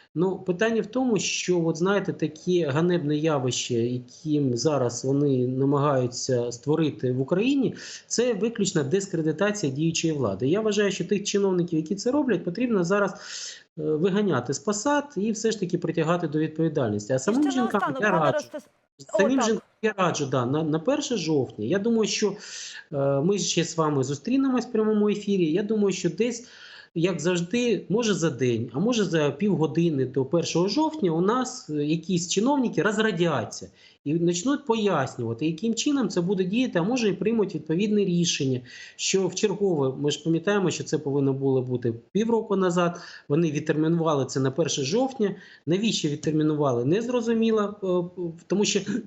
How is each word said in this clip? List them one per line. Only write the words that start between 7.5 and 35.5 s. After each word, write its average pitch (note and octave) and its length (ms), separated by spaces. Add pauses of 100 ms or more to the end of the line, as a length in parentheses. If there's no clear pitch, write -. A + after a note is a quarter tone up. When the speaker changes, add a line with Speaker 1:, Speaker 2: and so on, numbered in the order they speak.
Speaker 1:
це A#3+ 260
виключно G3 500
дискредитація F3 880
діючої D#3+ 400
влади. A#2 340
Я G3 140
вважаю, G#3 300
що F3+ 140
тих G3+ 180
чиновників, F#3 560
які F#3+ 160
це A#3+ 160
роблять, C#4 320
потрібно G#3+ 400
зараз, G3 280 (680)
е, - 40
виганяти D#3 720
з - 60
посад C#4+ 580
і G#3+ 140
все G#3+ 200
ж G#3+ 80
таки F3 180
притягати E3 500
до D3+ 120
відповідальності. D3 720
А - 20
Speaker 2:
І B2+ 40
Speaker 1:
самим A#3+ 220
Speaker 2:
ще C#4+ 100
Speaker 1:
жінкам A#3+ 300
Speaker 2:
наостанок, C4+ 220
Speaker 1:
я G#3+ 80
Speaker 2:
пане F3+ 200
Speaker 1:
раджу, D4 220
Speaker 2:
Ростис-, D4+ 120 (520)
Speaker 1:
самим B3 160
Speaker 2:
О, - 80
так. A3+ 40
Speaker 1:
жінкам A3 220 (140)
я G#3+ 160
раджу, D#3 280
да, B2+ 200
на, D3+ 180
на D#3 160
перше C4 380
жовтня. D3 480
Я F3+ 140
думаю, A3 280
що, G3 260 (600)
е, C#3+ 40 (240)
ми G3 180
ще - 240
з - 140
вами D3+ 260
зустрінемось B3+ 640
в - 60
прямому G#3+ 380
ефірі. G3+ 420
Я G3 120
думаю, G3+ 300
що F3 160
десь, A#3 380 (480)
як E3+ 240
завжди, F3+ 680
може G#3+ 240
за D#3 160
день, B2 440
а C3+ 60
може A3 240
за D#3 260
півгодини D#3 760
до B2+ 200
першого E3+ 420
жовтня B3 440
у E3 100
нас, A#3+ 480
е, D3+ 40 (120)
якісь E3+ 440
чиновники A#3 520
розрадяться F3 840 (360)
і D3 120
почнуть F3 500
пояснювати, D3+ 800
яким A3 300